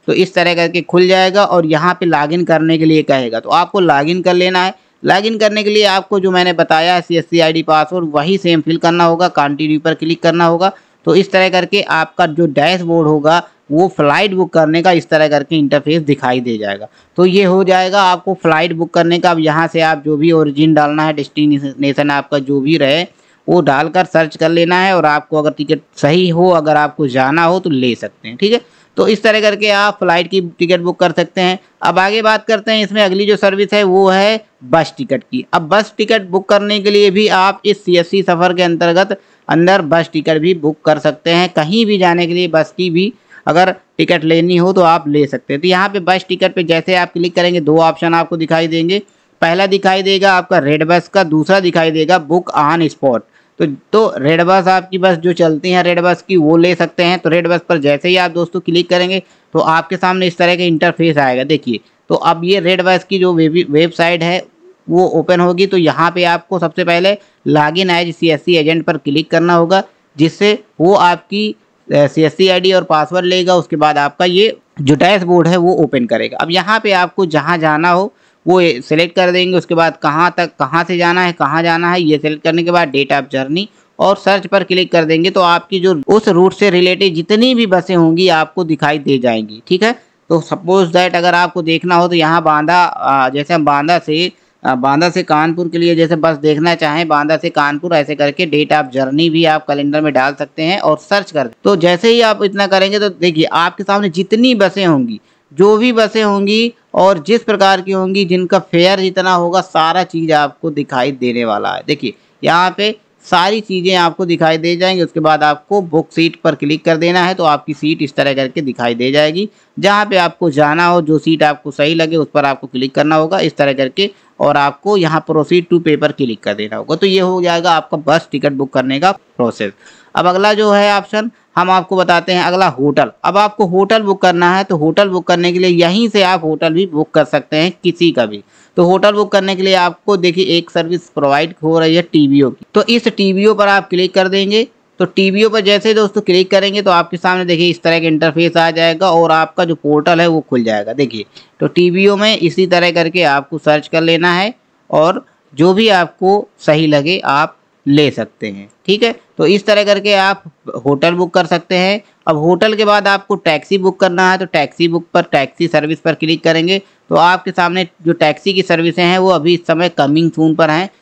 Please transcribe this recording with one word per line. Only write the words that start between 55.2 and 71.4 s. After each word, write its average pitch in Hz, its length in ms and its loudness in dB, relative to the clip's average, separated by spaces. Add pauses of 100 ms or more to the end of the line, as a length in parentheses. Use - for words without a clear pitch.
चलती 165 380 0
हैं 180 120 2
रेड 175 160 0
बस 170 280 0
की 190 100 2
वो 160 200 4
ले 170 180 4
सकते 170 280 -2
हैं। 175 160 0
तो 170 100 -2
रेड 170 180 0
बस 170 220 0
पर 170 80 0
जैसे 143 320 -2
ही 185 80 2
आप 180 140 0
दोस्तों 170 280 -4
क्लिक 175 300 -2
करेंगे 180 300 -2 (340)
तो 160 60 0
आपके 165 380 -2
सामने 185 300 -2
इस 170 100 -6
तरह 175 180 2
का 175 80 -4
इंटरफेस 170 540 0
आएगा। 131 260 0
देखिए 135 360 -4 (300)
तो 165 60 -2
अब 165 280 0
ये 190 160 0
रेड 180 220 0
बस 180 280 0
की 196 100 -2
जो 180 140 2
वेबी-, 160 360 0
वेबसाइट 165 540 0
है 175 220 -4 (440)
वो 175 180 2
ओपन 165 320 0
होगी। 175 280 0
तो 190 100 0
यहाँ 160 340 0
पे 180 120 -2
आपको 175 360 -2
सबसे 165 240 -4
पहले 175 340 0 (300)
log 151 260 2
in 185 160 -2
as 175 240 -2
सीएससी 165 420 0
एजेंट 160 300 0
पर 160 120 -2
क्लिक 147 340 -4
करना 170 220 2
होगा, 170 300 2 (340)
जिससे 165 420 0 (200)
वो 170 140 4
आपकी, 196 600 0 (400)